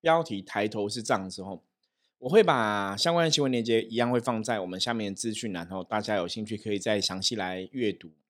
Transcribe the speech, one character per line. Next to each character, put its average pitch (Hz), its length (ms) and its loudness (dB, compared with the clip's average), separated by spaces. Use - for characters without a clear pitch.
标 165 220 4
题 101 180 -6
抬 104 260 -2
头 107 220 -4
是 113 140 -6
这 127 100 0
样 95 160 -2
子 95 140 -12
吼， 95 200 -12
我 127 100 -8
会 208 160 8
把 104 540 2
相 170 160 2
关 170 120 4
的 156 60 2
新 147 100 2
闻 135 80 2
链 120 140 0
接 113 200 4
一 113 120 -10
样 120 160 2
会 123 80 4
放 113 240 -2
在 113 160 0
我 90 60 -4
们 92 120 -8
下 117 160 -2
面 104 200 -4
的 - 20 -6
资 113 160 -4
讯 104 220 -6
栏 85 160 -6
吼， 95 120 -6
大 107 200 -2
家 107 140 -2
有 87 120 0
兴 110 160 -8
趣 104 140 -8
可 107 160 -4
以 98 60 -2
再 107 200 0
详 95 220 -4
细 117 140 -2
来 92 360 -6
阅 117 220 -2
读。 85 160 -14